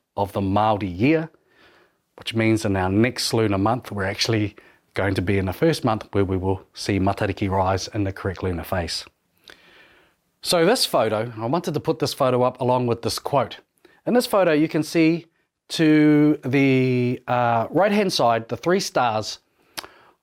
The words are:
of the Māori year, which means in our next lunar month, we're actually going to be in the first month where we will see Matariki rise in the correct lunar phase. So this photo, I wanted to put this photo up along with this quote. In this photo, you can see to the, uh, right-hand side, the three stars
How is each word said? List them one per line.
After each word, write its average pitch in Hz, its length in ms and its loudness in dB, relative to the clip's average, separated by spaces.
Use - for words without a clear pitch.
of 101 160 -4
the 107 80 -4
Māori 101 580 0
year, 156 300 0
which - 160 -12
means 110 320 0
in 101 100 0
our 92 140 0
next 113 440 0
lunar 110 240 0
month, 110 340 -2
we're 101 140 -6
actually 104 500 -2
going 98 180 -2
to 98 80 -2
be 98 160 0
in 92 80 0
the 95 80 -4
first 165 300 0
month 110 280 -2
where 98 140 2
we 95 120 -2
will 92 360 -4
see 98 260 -2
Matariki 98 500 -2
rise 95 400 0
in 104 140 -4
the 98 80 -4
correct 98 320 -8
lunar 87 200 -4
phase. 85 420 -6
So 165 240 2
this 247 200 2
photo, 113 520 0
I 113 80 -6
wanted 165 280 -2
to 147 60 -2
put 156 200 -4
this 143 140 -2
photo 127 280 2
up 123 180 0
along 123 280 0
with 117 140 -2
this - 180 -4
quote. 123 380 -2
In 180 80 -2
this 240 140 2
photo, 185 240 2
you 151 160 2
can 156 160 -2
see 160 440 0
to 151 720 4
the, 127 840 2
uh, 117 420 0
right-hand 202 420 2
side, 117 380 0
the 113 80 -6
three 180 220 0
stars 117 600 -2